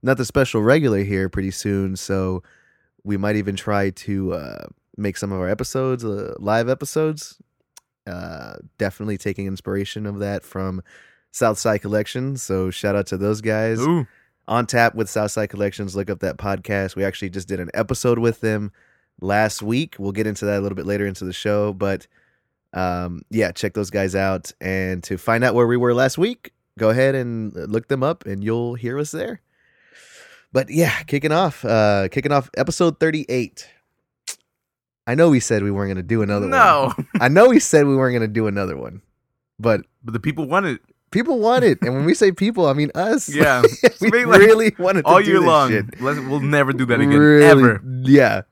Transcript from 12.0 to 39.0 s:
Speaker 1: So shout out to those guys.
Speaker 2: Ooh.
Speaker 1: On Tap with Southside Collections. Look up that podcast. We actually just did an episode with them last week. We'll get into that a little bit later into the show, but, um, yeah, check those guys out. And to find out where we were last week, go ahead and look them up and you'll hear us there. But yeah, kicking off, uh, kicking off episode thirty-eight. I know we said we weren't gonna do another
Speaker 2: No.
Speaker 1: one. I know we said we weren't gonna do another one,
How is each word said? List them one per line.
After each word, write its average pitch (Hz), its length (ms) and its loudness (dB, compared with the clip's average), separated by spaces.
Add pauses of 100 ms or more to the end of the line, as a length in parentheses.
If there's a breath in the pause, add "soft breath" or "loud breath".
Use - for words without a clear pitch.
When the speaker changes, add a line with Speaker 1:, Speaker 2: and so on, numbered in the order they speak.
Speaker 1:
So 95 320 -4
shout 101 260 -2
out 101 120 -2
to 95 100 -6
those 107 240 -2
guys. 110 380 -2
Speaker 2:
Ooh. 151 260 0 (420)
Speaker 1:
On 120 180 0
Tap 117 280 2
with 113 160 -4
Southside 107 400 -4
Collections. 98 440 -6
Look 98 140 -6
up 101 120 -8
that 92 180 -6
podcast. 98 580 -6
We 95 80 -2
actually 95 240 -6
just 92 180 -10
did 95 140 -6
an 87 140 -10
episode 120 440 0
with 117 220 0
them 107 320 -4 (480)
last 104 420 0
week. 120 360 -4
We'll 98 140 -6
get 107 140 -4
into 104 200 -6
that 101 120 0
a 98 40 -2
little 98 120 -4
bit 85 120 -8
later 101 200 -2
into 92 200 -8
the 92 80 -10
show, 104 400 -2
but, 95 320 -6 (680)
um, 90 560 -6
yeah, 104 240 -2
check 101 220 -6
those 101 160 -6
guys 98 260 -2
out. 95 420 -4
And 92 460 -6
to 95 140 -8
find 117 260 0
out 120 100 2
where 120 120 4
we 120 100 0
were 120 160 2
last 131 240 2
week, 208 380 -4 (240)
go 110 100 2
ahead 131 260 2
and 117 400 -6
look 104 340 -6
them 135 140 -2
up 160 220 -4
and 98 180 -8
you'll 120 320 -4
hear 120 240 -8
us 151 120 -6
there. 208 320 -10 (1080 soft breath)
But 131 200 -2
yeah, 156 320 0
kicking 143 280 -2
off, 160 320 -2
uh, 104 480 2
kicking 139 220 -2
off 139 240 0
episode 170 420 0
thirty-eight. 147 720 -4 (1400)
I 117 80 -2
know 165 160 6
we 135 100 6
said 107 220 -2
we 101 80 -2
weren't 98 200 -4
gonna 92 120 -6
do 110 200 -2
another 101 240 -2
Speaker 2:
No. 175 500 2
Speaker 1:
one. - 100 -8 (140)
I 120 80 4
know 190 200 8
we 262 120 6
said 147 260 2
we 139 100 2
weren't 131 180 2
gonna 113 140 0
do 107 180 -2
another 98 300 -4
one, 65 240 -14 (580)